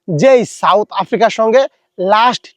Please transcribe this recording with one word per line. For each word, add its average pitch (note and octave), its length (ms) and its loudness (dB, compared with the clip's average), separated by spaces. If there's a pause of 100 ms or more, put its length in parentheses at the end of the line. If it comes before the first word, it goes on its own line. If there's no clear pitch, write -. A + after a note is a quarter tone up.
যেই A3+ 360 2
সাউথ F#3+ 460 -2
আফ্রিকার G3 400 -2
সঙ্গে A3+ 360 0 (320)
লাস্ট G#3+ 580 0